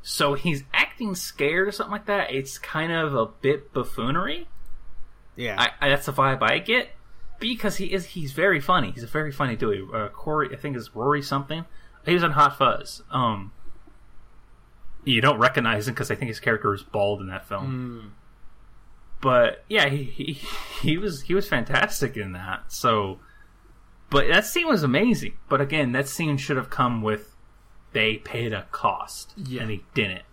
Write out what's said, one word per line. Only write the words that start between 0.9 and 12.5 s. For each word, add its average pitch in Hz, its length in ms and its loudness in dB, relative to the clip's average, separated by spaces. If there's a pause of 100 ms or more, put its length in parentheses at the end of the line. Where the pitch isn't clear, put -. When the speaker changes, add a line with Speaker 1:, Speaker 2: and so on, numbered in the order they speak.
Speaker 1:
scared 170 500 0
or 202 60 -4
something - 180 -6
like 208 160 -6
that. 202 260 0
It's 135 240 -4
kind 165 360 -4
of 156 240 0
a 113 100 2
bit - 460 0
buffoonery. 180 720 0 (880)
Speaker 2:
Yeah. 113 240 -4
Speaker 1:
I, - 280 2
I, - 20 6
that's 139 180 2
the 143 60 -4
vibe 135 300 2
I 120 160 4
get, 220 320 0 (480)
because 214 380 -2
he 196 160 0
is, 190 140 -2
he's 147 260 -6
very 165 280 4
funny. 143 320 2
He's 117 100 -8
a 113 60 -12
very 151 240 -2
funny 135 240 0
dude. 101 380 -2
Uh, 107 140 -2
Corey, 151 440 -2
I 131 40 -12
think 143 200 -6
is 113 180 -10
Rory 139 280 2
something. 143 420 -4 (420)
He 170 80 4
was 175 100 4
on 156 80 4
Hot 147 240 6